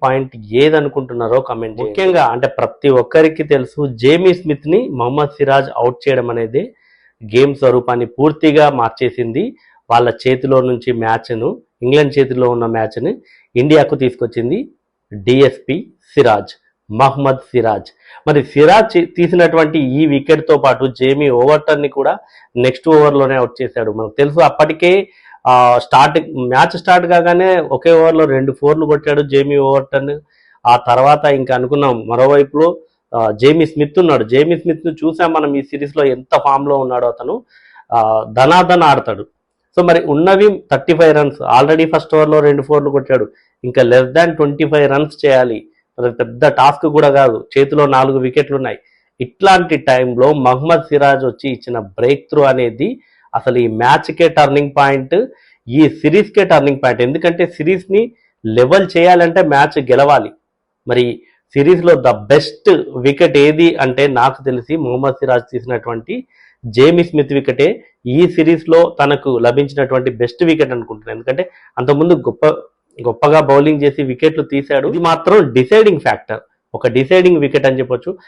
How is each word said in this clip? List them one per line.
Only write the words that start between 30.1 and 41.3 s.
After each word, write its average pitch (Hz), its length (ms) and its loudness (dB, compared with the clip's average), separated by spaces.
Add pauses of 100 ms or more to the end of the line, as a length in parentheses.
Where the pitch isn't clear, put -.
ఆ 120 80 4
తర్వాత 131 500 2
ఇంకా 131 300 0
అనుకున్నాం 127 520 -2
మరోవైపులో, 143 680 2 (380)
ఆ, 110 160 0
జేమీ 143 340 2
స్మిత్ 147 340 -4
ఉన్నాడు. 143 240 2
జేమీ 147 340 0
స్మిత్‌ను 160 340 -6
చూసాం 160 420 -4
మనం 151 220 -2
ఈ 139 60 -4
సిరీస్లో 143 440 -4
ఎంత 131 380 -2
ఫామ్‌లో 139 340 0
ఉన్నాడో 123 300 -2
అతను. 147 360 -8 (500)
ఆ, 110 380 0
ధనాధన 170 520 2
ఆడతాడు. 123 440 0 (500)
So 175 100 2
మరి 170 180 2
ఉన్నవి 190 680 2
థర్టీ 139 220 0
ఫైవ్ 156 240 4
రన్స్, 143 240 -2